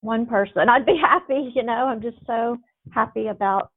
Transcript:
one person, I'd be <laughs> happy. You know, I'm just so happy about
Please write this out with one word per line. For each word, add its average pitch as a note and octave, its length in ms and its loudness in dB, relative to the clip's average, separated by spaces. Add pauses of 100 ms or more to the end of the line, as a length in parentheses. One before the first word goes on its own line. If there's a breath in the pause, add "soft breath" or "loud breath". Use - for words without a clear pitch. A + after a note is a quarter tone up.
one A3+ 240 -4
person, G3+ 440 0
I'd A#3+ 180 4
be F4 100 4
<laughs> D4 40 0
happy. C#4 520 0
You B3+ 80 -2
know, A#3 240 -2
I'm A#3 160 -4
just A#3 240 -10
so A#3 320 -2 (320)
happy A3 380 -4
about G3 500 -2